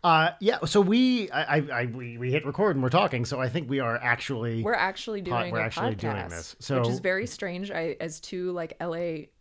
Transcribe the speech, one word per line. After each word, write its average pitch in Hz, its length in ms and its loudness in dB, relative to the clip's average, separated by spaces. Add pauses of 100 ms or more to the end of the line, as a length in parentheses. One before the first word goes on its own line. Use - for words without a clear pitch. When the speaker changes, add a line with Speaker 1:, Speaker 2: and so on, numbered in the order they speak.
Speaker 1:
Uh, 160 260 6 (100)
yeah, - 240 2
so 202 160 6
we, 233 500 4
I, 143 280 2
I, 147 40 2 (100)
I, 120 140 0
we, 120 320 -8
we 123 140 0
hit 151 120 2
record 175 300 2
and 135 80 2
we're 127 60 2
talking, 135 360 2
so 135 160 -4
I 127 80 0
think 131 220 -4
we 135 80 2
are 117 200 0
actually 117 680 0
Speaker 2:
We're 220 100 2
actually 196 480 -2
Speaker 1:
po-, 170 160 -2
Speaker 2:
doing 107 140 -2
Speaker 1:
we're 113 80 0
Speaker 2:
a 110 40 0
Speaker 1:
actually 113 300 -2
doing 104 220 -4
Speaker 2:
podcast, 87 140 -6
Speaker 1:
this. 82 260 -10 (140)
Speaker 2:
which 123 180 2
is 123 80 2
Speaker 1:
So - 60 -6
Speaker 2:
very 190 260 0
strange. 190 420 -8
I, 165 300 -2
as 160 180 -6
two, 180 320 -6
like, 170 300 -4
L 170 160 -4
A 165 340 -4 (100)